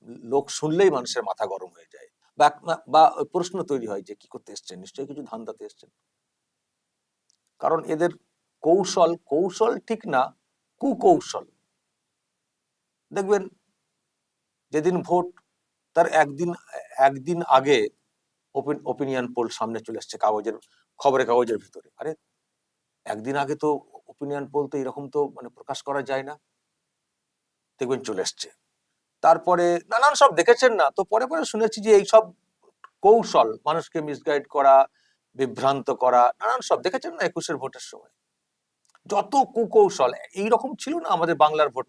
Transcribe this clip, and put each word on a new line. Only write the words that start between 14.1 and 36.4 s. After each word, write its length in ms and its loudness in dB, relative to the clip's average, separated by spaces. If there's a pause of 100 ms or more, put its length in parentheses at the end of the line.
যেদিন 220 0 (120)
ভোট, 200 0 (680)
তার 120 4 (160)
একদিন, 260 -6 (580)
একদিন 320 -4 (180)
আগে 200 4 (800)
ওপিন-, 360 -6
ওপিনিয়ন 420 -4
পোল 140 -2 (100)
সামনে 280 -6
চলে 160 -10
এসছে 160 -16
কাগজের, 380 -2 (460)
খবরের 260 2
কাগজের 360 0
ভিতরে। 260 -20 (100)
আরে 120 -10 (920)
একদিন 300 -8
আগে 280 -4
তো 60 0 (420)
ওপিনিয়ন 400 -8
পোল 200 -2
তো 60 -8
এরকম 320 -8
তো 100 -4 (160)
মানে 220 -18
প্রকাশ 300 -12
করা 220 -4
যায় 200 -4
না, 40 -12 (1400)
দেখবেন 300 -4
চলে 140 -4
এসছে। 280 -8 (760)
তারপরে 400 4 (260)
নানান 300 4
সব 80 8 (100)
দেখেছেন 400 6
না, 60 4 (100)
তো 80 -2
পরে 280 -2
পরে 140 -2
শুনেছি 400 -4
যে 140 4
এই 140 -2
সব 100 10 (840)
কৌশল, 440 4 (160)
মানুষকে 320 -4 (100)
মিসগাইড 380 -4 (100)
করা, 200 6 (580)
বিভ্রান্ত 540 -2 (160)
করা, 200 6 (160)
নানান 220 -2